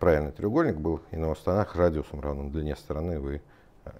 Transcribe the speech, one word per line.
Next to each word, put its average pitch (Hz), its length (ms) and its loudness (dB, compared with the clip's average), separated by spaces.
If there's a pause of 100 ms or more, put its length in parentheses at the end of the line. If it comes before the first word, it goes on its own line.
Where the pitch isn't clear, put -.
правильный 76 320 4
треугольник 113 460 0
был, 78 220 -2 (120)
и 85 40 -8
на 80 100 -2
его 78 100 0
сторонах 92 400 0
радиусом, 78 440 2
равным 71 300 -6
длине 76 260 -2
стороны, 80 440 -6
вы, 69 220 -6 (420)
а, - 160 -14